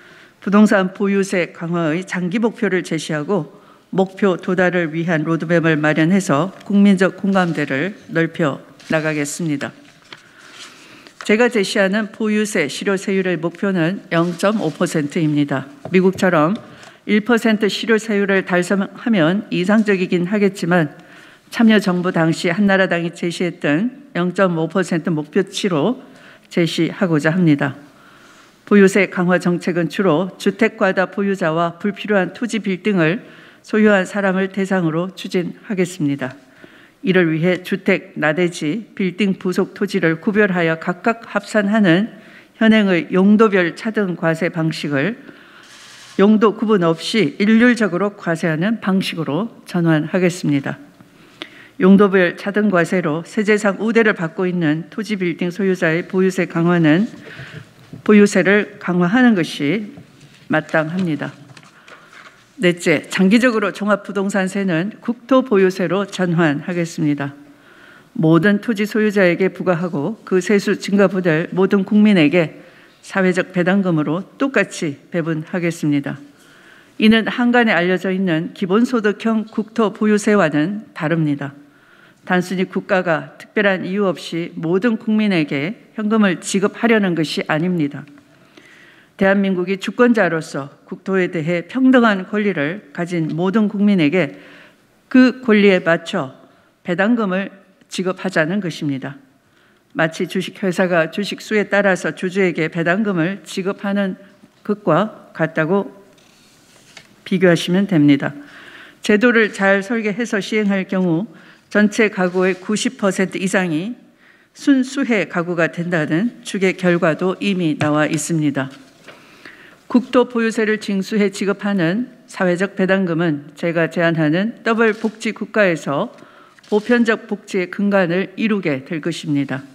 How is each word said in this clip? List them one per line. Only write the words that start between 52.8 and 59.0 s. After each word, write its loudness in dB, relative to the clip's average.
세제상 0
우대를 2
받고 -4
있는 0
토지 -6
빌딩 -2
소유자의 -2
보유세 0
강화는, 4
보유세를 4
강화하는 2